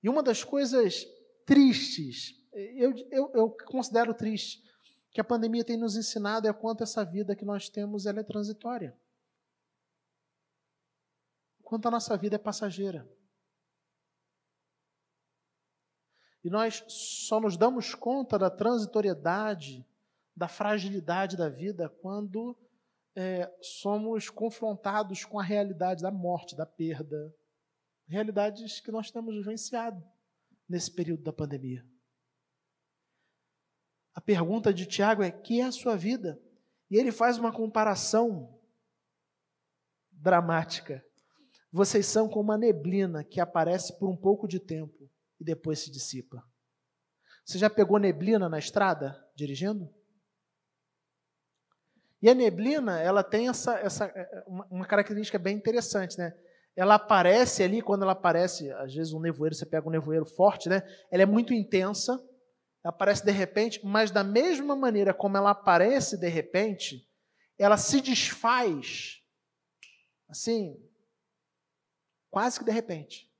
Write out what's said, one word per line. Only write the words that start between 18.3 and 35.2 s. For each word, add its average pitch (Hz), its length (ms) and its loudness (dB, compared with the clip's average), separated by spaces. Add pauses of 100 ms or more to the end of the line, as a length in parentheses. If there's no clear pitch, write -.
da 185 140 2
transitoriedade, 190 1300 -2 (520)
da 170 120 -6
fragilidade 196 880 -4
da 170 140 -2
vida, 170 400 -8
quando, 208 680 -8 (600)
é, 185 440 -4
somos 214 680 -6
confrontados 214 960 -6
com 208 140 -8
a 202 40 -4
realidade 185 600 -2
da 185 80 -4
morte, 175 440 -6
da 156 120 -8
perda. 156 680 -8 (720)
Realidades 208 720 -4
que - 120 -12
nós 214 180 -8
temos 226 240 -10
vivenciado 220 680 -8 (720)
nesse 175 220 -6
período 165 320 -6
da 151 100 -8
pandemia. 131 500 -8 (2250)
A - 80 -12
pergunta 202 500 0
de 180 140 -2
Tiago 202 380 0